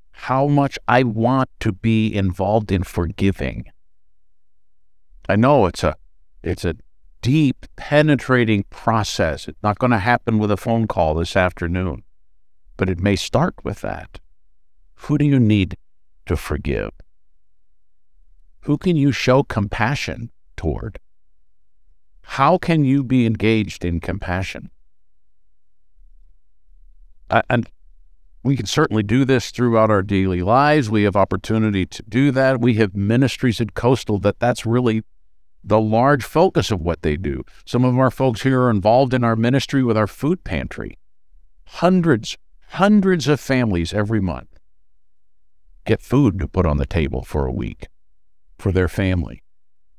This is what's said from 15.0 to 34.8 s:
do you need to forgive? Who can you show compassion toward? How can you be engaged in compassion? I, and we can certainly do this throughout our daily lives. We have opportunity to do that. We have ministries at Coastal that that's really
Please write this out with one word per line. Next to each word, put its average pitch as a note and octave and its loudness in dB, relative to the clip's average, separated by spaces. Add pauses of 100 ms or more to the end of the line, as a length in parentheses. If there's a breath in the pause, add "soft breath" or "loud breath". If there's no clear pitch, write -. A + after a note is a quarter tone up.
do C#3+ 0
you C#3 2
need G#2 2 (480)
to E2+ -2
forgive? C#2 -6 (1700)
Who D3 -2
can F3 0
you C#3 2
show C3 2
compassion A2+ -4 (280)
toward? - -6 (1300)
How D3+ 0
can D#3+ 2
you C3+ 2
be B2 2
engaged A2 0
in E2+ -2
compassion? - -8 (2500)
I, G#2+ 0
and A#2+ -2 (760)
we C3 0
can G#2+ -6
certainly A2 0
do A#2+ 2
this B2+ 0
throughout A2+ 2
our G2+ 2
daily F#2+ 0
lives. C3 2
We G#2 2
have G2+ 2
opportunity G2+ 0
to - -14
do B2+ 0
that. C3 2
We A#2+ 2
have G#2 2
ministries A#2 0
at A2 -6
Coastal A#2+ 0
that G2+ -2
that's A#2+ -2
really A2+ 0 (640)